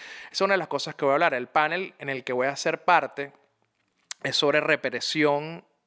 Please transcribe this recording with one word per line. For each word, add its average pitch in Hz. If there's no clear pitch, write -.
Esa -
es -
una 196
de 196
las 160
cosas 147
que -
voy 139
a -
hablar. 156
El 123
panel 165
en 139
el 135
que -
voy 127
a 143
ser 160
parte 143
es 135
sobre 151
represión 147